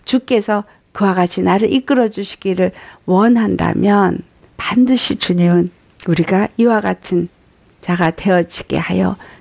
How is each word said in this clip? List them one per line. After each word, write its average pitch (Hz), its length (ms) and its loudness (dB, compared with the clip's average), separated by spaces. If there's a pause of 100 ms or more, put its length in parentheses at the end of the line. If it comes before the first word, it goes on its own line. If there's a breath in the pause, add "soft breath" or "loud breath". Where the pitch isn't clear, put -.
주께서 220 600 -2 (260 soft breath)
그와 196 240 0
같이 180 280 -2
나를 190 300 0
이끌어 254 360 0
주시기를 190 640 -4 (340 loud breath)
원한다면, 196 1160 2 (340)
반드시 247 600 0
주님은 175 520 2 (380)
우리가 180 500 0
이와 233 240 2
같은 180 480 -4 (520)
자가 175 320 0
되어지게 - 680 -2
하여 185 380 -2 (240 loud breath)